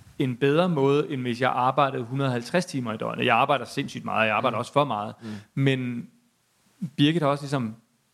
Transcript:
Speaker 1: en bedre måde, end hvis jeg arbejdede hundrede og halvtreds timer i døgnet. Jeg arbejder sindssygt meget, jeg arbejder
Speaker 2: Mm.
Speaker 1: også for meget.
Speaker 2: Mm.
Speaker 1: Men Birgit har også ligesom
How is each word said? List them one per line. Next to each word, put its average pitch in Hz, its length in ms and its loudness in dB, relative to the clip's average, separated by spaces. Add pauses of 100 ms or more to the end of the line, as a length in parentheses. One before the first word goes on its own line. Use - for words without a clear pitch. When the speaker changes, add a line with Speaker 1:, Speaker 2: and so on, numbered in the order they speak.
(180)
Speaker 1:
en 131 180 0
bedre 147 320 2
måde, 143 420 2
end 139 120 -4
hvis 123 180 -4
jeg 127 100 4
arbejdede 131 540 2
hundrede 135 240 -2
og 127 40 0
halvtreds 123 340 -2
timer 123 260 -4
i 110 40 -4
døgnet. 117 280 -4
Jeg 120 120 4
arbejder 135 280 2
sindssygt 123 400 -8
meget, 107 220 2
jeg 107 100 2
arbejder 117 200 0
Speaker 2:
Mm. - 20 -2
Speaker 1:
også 120 140 -6
for 143 120 4
meget. 110 380 -4
Speaker 2:
Mm. 113 60 -12 (260)
Speaker 1:
Men 127 540 -2 (880)
Birgit 156 260 4
har 143 60 2
også 147 160 -2
ligesom 127 300 -4 (400)